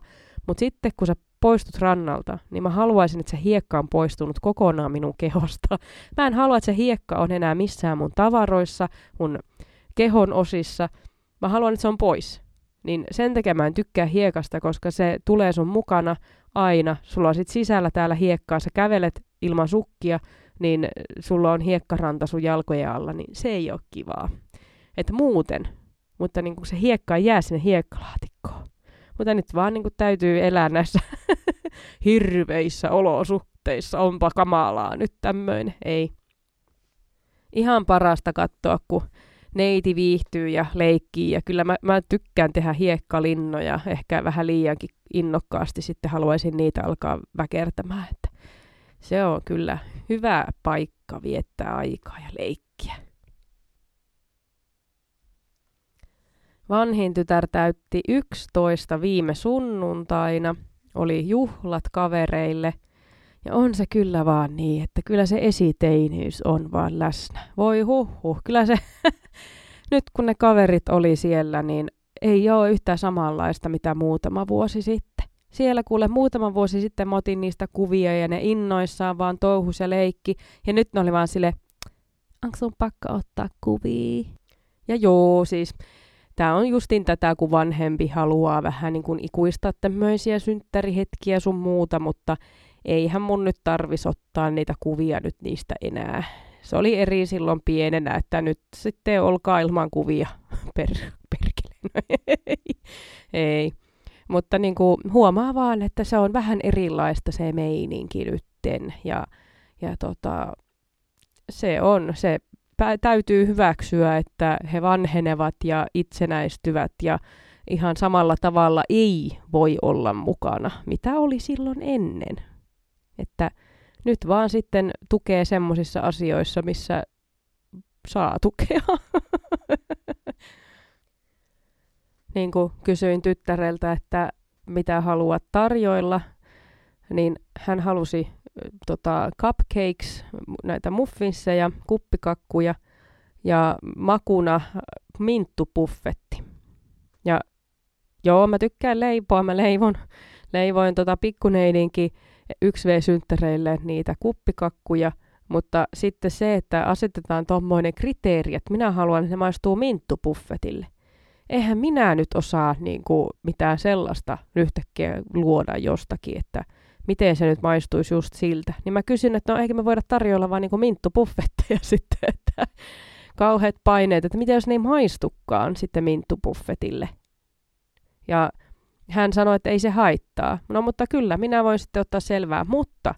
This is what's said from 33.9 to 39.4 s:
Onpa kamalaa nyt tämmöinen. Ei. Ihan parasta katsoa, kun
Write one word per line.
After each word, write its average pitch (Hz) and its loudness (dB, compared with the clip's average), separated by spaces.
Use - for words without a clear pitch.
Onpa 180 2
kamalaa 113 0
nyt - -6
tämmöinen. 202 -4
Ei. 160 -2
Ihan 226 2
parasta 175 4
katsoa, 170 -2
kun 175 0